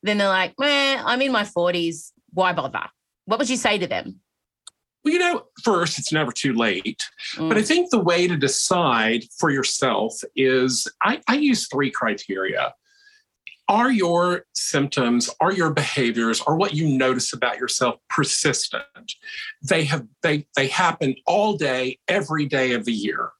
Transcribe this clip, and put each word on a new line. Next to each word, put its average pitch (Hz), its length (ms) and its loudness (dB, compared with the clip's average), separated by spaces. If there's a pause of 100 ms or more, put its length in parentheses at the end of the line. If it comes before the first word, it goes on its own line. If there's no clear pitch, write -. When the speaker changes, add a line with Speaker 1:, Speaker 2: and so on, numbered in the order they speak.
Speaker 1:
Then 208 140 0
they're 202 120 2
like, 185 280 0
"Meh, 277 480 2
I'm 247 160 0
in 269 100 0
my 214 120 2
forties. 175 680 -2 (220)
Why 180 200 2
bother?" 147 340 -4 (380)
What 208 120 -2
would 247 140 -2
you 262 40 0
say 214 220 0
to 196 80 -2
them? - 340 -8 (840)
Speaker 2:
Well, 311 80 2
you 349 60 2
know, 349 240 0 (200)
first, 175 360 0
it's - 120 -6
never 156 200 0
too 135 240 -2
late. 107 480 -2 (320)
Speaker 1:
Mm. 160 140 -2
Speaker 2:
But 202 100 4
I - 20 2
think 349 300 2
the 233 80 4
way 175 280 2
to 175 80 2
decide 127 880 0 (120)
for 160 140 2
yourself 120 680 0 (160)
is, 131 520 2 (160)
I, 208 240 0
I 254 80 4
use 285 320 2
three 139 240 -2
criteria. 98 840 -4 (960)
Are 240 240 4
your 175 640 2
symptoms, 127 760 0 (100)
are 165 140 2
your 165 180 2
behaviors, 117 680 0
are 151 140 0
what 165 180 0
you 156 140 0
notice 131 440 2
about 123 280 -4
yourself 123 380 -2 (120)
persistent? - 1040 -2 (480)
They 160 240 2
have, 143 180 -2 (200)
they, 147 320 0
they 135 120 2
happen 165 460 0 (140)
all 208 300 2
day, 131 500 -2
every 156 400 0
day 131 260 2
of 113 120 -2
the 117 80 -2
year. - 460 -4